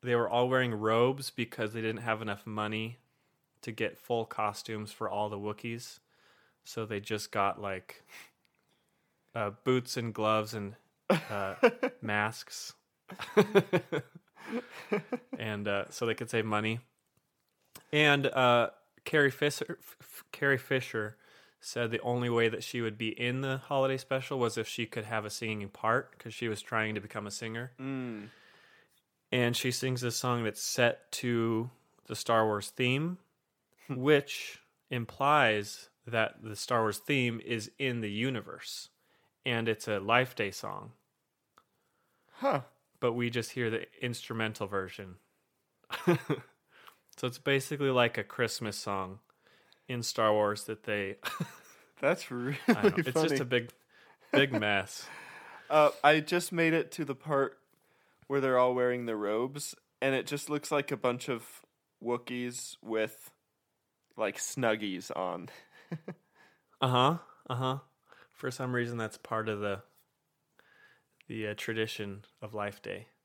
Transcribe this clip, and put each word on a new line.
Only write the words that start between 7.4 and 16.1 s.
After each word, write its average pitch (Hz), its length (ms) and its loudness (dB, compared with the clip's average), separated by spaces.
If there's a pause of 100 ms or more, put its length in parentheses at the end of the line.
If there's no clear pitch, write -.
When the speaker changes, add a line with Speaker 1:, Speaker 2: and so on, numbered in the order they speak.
Speaker 1:
like, 95 420 -8 (1300)
uh, 107 180 -2 (120)
boots 127 320 2
and 117 180 -4
gloves 110 400 2
and, 101 220 -6 (340)
uh, 101 460 0 (240)
Speaker 2:
<laughs> 262 220 -4
Speaker 1:
masks. 107 720 -2 (600)
<laughs> 214 100 8 (1900)
And, 107 300 -4
uh, 101 220 0
so - 160 -4
they 113 100 2